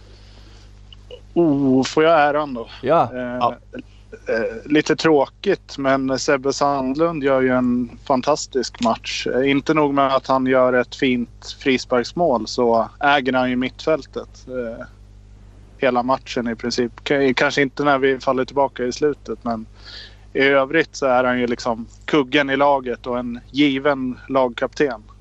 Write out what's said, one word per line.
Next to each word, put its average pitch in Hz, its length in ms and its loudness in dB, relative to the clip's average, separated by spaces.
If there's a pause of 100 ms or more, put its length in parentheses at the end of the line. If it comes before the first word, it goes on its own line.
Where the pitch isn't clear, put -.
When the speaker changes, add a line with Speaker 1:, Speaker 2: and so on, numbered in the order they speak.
(1300)
Speaker 1:
Oh, 139 500 4
får 156 200 2
jag 160 180 6
äran 147 320 0
då? 117 140 -8 (140)
Speaker 2:
Ja. 139 320 2
Speaker 1:
Eh, 127 60 -10
Speaker 3:
Ja. 123 360 -2 (720)
Speaker 1:
eh, 113 440 -4
lite 175 240 2
tråkigt, - 840 0
men 135 420 0
Sebbe 135 340 0
Sandlund 143 680 0
gör 135 180 2
ju 131 80 2
en 123 400 0 (180)
fantastisk 131 760 -2
match. - 440 -4
Eh, 131 240 0
inte 139 220 0
nog 151 200 2
med 139 220 2
att 131 120 -2
han 131 180 0
gör 127 280 2
ett 123 220 -2
fint 123 640 -4
frisparksmål, 127 880 0
så 117 420 0 (100)
äger 143 340 2
han 127 160 0
ju 127 60 -2
mittfältet, 127 920 -6
eh, 123 380 -10 (920)
hela 123 260 0
matchen 127 440 -2
i 117 80 -4
princip. 120 360 -4 (160)
K-, 139 280 2
kanske 143 260 0
inte 139 220 -2
när 143 160 2
vi 135 200 0
faller 127 260 -2
tillbaka 131 380 -2
i 123 80 -4
slutet, 139 520 -4
men 113 220 -6 (680)
i 135 80 2
övrigt 139 520 2
så - 100 -4
är 127 180 4
han 123 160 0
ju 120 80 0
liksom 117 400 -4 (180)
kuggen 139 440 0
i 135 80 0
laget 135 500 0
och 123 120 -4
en 120 200 -8 (120)
given 135 680 0 (100)
lagkapten. 127 720 -2 (180)